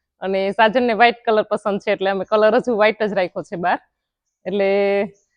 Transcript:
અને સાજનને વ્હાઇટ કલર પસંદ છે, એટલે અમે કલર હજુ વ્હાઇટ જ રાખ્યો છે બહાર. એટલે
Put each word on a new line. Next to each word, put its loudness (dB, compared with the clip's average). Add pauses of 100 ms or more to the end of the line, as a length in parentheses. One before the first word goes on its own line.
(220)
અને -2
સાજનને 2
વ્હાઇટ 4 (100)
કલર 2
પસંદ -4
છે, -4
એટલે -2
અમે -4
કલર 2
હજુ 0
વ્હાઇટ 0
જ -2
રાખ્યો -4
છે -16
બહાર. -4 (680)
એટલે 0 (340)